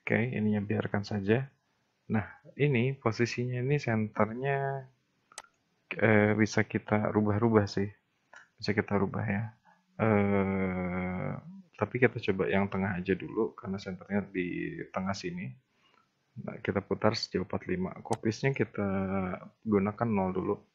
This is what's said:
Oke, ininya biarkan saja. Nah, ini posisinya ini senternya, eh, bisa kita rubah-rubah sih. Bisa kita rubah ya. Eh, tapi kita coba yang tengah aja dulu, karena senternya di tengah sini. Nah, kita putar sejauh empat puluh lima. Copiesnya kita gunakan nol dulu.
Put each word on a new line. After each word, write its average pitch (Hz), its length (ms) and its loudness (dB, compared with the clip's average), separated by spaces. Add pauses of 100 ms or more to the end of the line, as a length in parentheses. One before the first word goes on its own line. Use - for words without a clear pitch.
Oke, - 160 0 (160)
ininya 107 240 0
biarkan 104 480 -2
saja. 107 400 0 (640)
Nah, 110 160 0 (320)
ini 135 400 2
posisinya 120 640 -2
ini 135 160 2
senternya, 127 1120 0 (1040)
eh, 107 400 6
bisa 107 320 4
kita 107 480 0
rubah-rubah 107 560 4
sih. 98 160 0 (720)
Bisa 104 160 -4
kita 101 240 0
rubah 98 240 0
ya. 107 220 -2 (580)
Eh, 101 1300 0 (460)
tapi - 240 -2
kita 120 160 4
coba 95 320 0
yang 98 240 2
tengah 95 240 0
aja 90 160 0
dulu, 92 400 -2
karena 95 240 -8
senternya 95 480 -4
di 85 640 -6
tengah 95 240 -4
sini. 90 320 -6 (960)
Nah, - 160 -10
kita 101 240 -2
putar 107 320 0
sejauh 92 320 -4
empat - 240 -8
puluh 92 80 -2
lima. 92 240 -4
Copiesnya - 480 -2
kita 107 400 -2 (720)
gunakan 104 480 0
nol 95 240 0
dulu. 95 240 -2 (180)